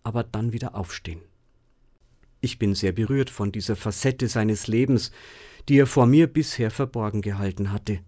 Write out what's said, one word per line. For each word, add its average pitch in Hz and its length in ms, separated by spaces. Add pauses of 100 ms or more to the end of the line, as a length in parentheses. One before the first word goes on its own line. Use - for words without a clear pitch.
aber 113 220
dann 113 280
wieder 117 220
aufstehen.“ 87 480 (1160)
Ich - 180
bin 101 160
sehr 95 180
berührt 127 380
von 101 200
dieser 104 260
Facette 127 520
seines 107 380
Lebens, 123 440 (580)
die 139 100
er 139 80
vor 127 200
mir 151 200
bisher 147 440
verborgen 107 520
gehalten 98 500
hatte. 101 360